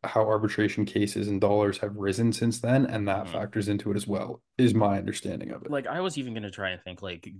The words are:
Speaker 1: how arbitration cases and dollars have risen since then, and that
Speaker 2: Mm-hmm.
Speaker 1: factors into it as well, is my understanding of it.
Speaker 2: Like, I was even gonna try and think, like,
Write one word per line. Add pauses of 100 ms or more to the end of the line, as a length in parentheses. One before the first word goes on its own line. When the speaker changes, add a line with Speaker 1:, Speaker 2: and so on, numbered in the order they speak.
Speaker 1:
how
arbitration
cases
and
dollars
have
risen
since
then,
and
that
Speaker 2:
Mm-hmm.
Speaker 1:
factors
into
it
as
well, (160)
is
my
understanding
of
it.
Speaker 2:
Like,
I
was
even
gonna
try
and
think,
like, (100)